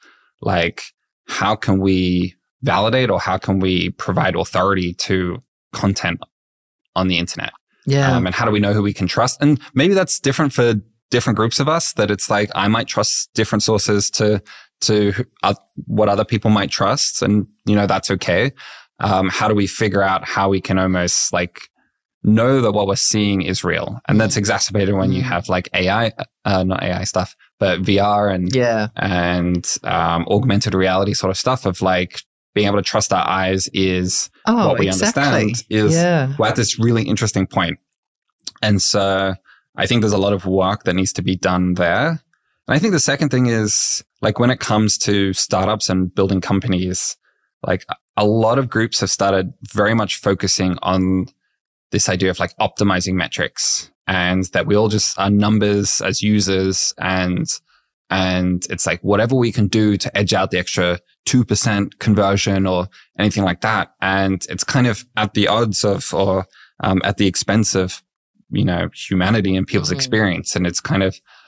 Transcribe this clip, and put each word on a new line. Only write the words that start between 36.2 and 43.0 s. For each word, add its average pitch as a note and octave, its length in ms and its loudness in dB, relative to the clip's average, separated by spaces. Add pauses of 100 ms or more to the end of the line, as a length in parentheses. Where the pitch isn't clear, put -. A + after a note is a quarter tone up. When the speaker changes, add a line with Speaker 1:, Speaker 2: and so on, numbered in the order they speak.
Speaker 1:
we're F3+ 100 2
at - 80 0
this - 240 0
really A2+ 240 4
interesting G2+ 440 0
point. E2+ 320 -2 (800)
And G2+ 200 2
so G2 520 0 (420)
I F#2+ 120 -2
think A#2 140 2
there's G#2 120 2
a G#2 40 2
lot G2 160 2
of G2 120 -4
work F#2+ 380 0
that F#2+ 100 0
needs F#2 200 0
to - 100 -6
be F#2 140 0
done F2+ 380 0
there. G2+ 460 0 (460)
And B2 80 0
I - 20 4
think G3+ 160 2
the D#3+ 60 2
second C#3+ 300 0